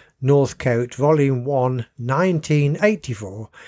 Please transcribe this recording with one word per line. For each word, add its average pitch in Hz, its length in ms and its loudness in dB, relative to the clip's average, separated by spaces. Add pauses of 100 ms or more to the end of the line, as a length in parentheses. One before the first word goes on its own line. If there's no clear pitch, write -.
(220)
Northcote, 127 720 0
Volume 139 500 2
One, 127 420 -2 (120)
nineteen 147 840 0
eighty-four 110 680 -4 (180)